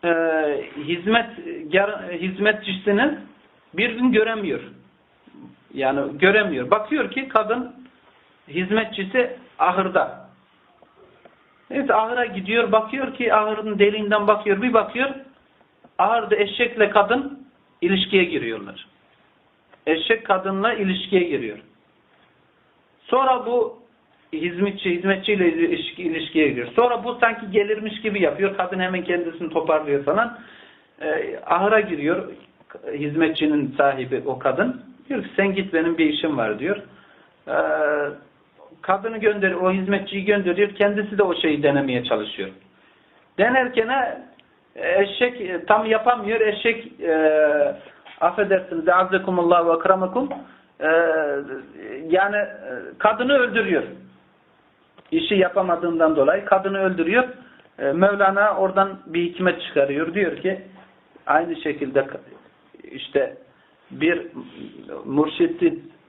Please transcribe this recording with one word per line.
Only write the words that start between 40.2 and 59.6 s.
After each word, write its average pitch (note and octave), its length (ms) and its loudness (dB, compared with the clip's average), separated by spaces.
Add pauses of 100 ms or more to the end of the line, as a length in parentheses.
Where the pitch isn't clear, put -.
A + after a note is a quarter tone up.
gönderiyor. G3+ 460 2
Kendisi G3+ 480 0
de G#3 40 6
o F3+ 120 2
şeyi D3+ 280 0
denemeye C#3 420 2
çalışıyor. G#2 440 -4 (920)
Denerken A#3+ 800 2 (580)
eşek, G3+ 640 0
e, F3+ 240 -6
tam G#3+ 220 4
yapamıyor. A3 540 0
Eşek, A3 600 -2
e, D#3 760 2 (440)
affedersiniz, F3+ 680 0
"Azzekumullah F3+ 760 4
ve E3 60 4
akramakum." F#3+ 560 0 (520)
E, D3+ 80 0 (1200)
yani, G3 280 2
e, B2+ 600 -8
kadını A3 340 2
öldürüyor. G#3+ 500 2 (1300)
İşi D#3+ 240 0
yapamadığından E3+ 840 2
dolayı D#3+ 280 4
kadını G3 340 2
öldürüyor. F#3+ 460 2 (540)
E, C#3 140 0
Mevlana G3 640 4
oradan F#3+ 500 0
bir E3+ 160 -2
hikmet F3 400 -2